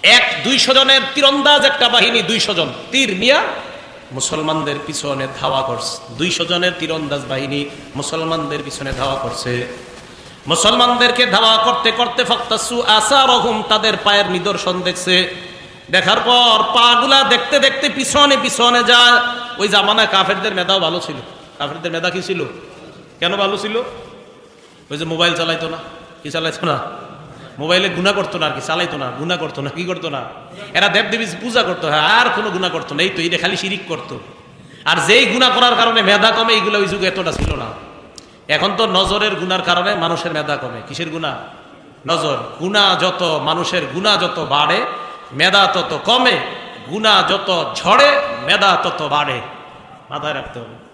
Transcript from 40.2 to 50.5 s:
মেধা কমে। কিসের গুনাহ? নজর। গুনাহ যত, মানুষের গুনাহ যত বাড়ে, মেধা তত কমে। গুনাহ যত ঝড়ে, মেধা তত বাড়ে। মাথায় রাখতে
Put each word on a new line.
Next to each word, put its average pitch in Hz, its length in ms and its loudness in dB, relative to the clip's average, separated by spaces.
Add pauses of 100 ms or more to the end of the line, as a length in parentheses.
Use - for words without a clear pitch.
মেধা 147 260 -2
কমে। 117 300 -8
কিসের 156 220 -8
গুনাহ? 156 260 -6 (720)
নজর। 151 300 0 (220)
গুনাহ 196 400 2
যত, 170 440 0
মানুষের 165 380 0 (120)
গুনাহ 190 280 0
যত 165 280 -2
বাড়ে, 160 360 2 (460)
মেধা 185 420 4
তত 165 300 -2
কমে। 247 340 4 (520)
গুনাহ 202 400 2
যত 185 460 -2
ঝড়ে, 269 460 4 (240)
মেধা 190 380 4
তত 160 240 -4
বাড়ে। 139 340 0 (680)
মাথায় 147 240 -6
রাখতে 127 260 -10